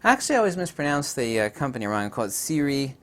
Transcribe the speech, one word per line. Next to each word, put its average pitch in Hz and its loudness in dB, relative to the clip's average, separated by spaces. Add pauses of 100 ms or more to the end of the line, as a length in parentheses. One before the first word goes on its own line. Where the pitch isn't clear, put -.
Actually, 262 2
I 254 6
always 202 4
mispronounce 147 -2
the, 117 0
uh, 107 2
company 123 -4
wrong. 104 0
I 104 -2
call 113 -4
it 101 -4
Sirui 139 -2